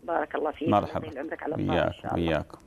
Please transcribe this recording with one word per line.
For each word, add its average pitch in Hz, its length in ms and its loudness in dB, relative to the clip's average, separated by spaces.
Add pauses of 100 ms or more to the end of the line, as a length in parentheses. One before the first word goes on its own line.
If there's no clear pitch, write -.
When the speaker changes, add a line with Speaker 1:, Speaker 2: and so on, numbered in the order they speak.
Speaker 1:
بارك 156 320 -2
الله 147 160 0
فيك. 147 180 -2
Speaker 2:
مرحبا. - 380 2
Speaker 1:
يطيل - 120 -10
عمرك 160 240 -8
على 151 120 -2
الطاعة 98 120 0
إن 92 40 0
Speaker 2:
وياكم، 82 300 2
Speaker 1:
شاء - 140 -2
الله. 82 140 2
Speaker 2:
وياكم، - 380 0